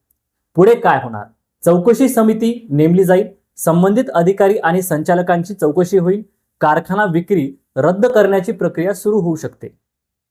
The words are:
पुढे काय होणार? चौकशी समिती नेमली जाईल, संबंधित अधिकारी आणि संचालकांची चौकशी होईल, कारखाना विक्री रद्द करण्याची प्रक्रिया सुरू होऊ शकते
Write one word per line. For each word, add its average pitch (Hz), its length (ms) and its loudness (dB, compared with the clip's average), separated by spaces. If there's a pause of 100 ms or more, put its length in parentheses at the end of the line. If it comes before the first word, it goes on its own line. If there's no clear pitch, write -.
(540)
पुढे 202 200 6
काय 170 280 0
होणार? 110 220 -12 (400)
चौकशी 220 440 2
समिती 220 640 0
नेमली 165 340 2
जाईल, 185 240 2 (280)
संबंधित 190 480 0 (100)
अधिकारी 196 420 2
आणि 170 260 -2
संचालकांची 175 720 -2
चौकशी 180 440 0
होईल, 185 240 0 (380)
कारखाना 165 440 0
विक्री 175 480 -2 (240)
रद्द 185 300 0
करण्याची 196 460 2
प्रक्रिया 180 420 -4
सुरू 208 260 -2
होऊ 170 160 -2
शकते - 420 -14 (520)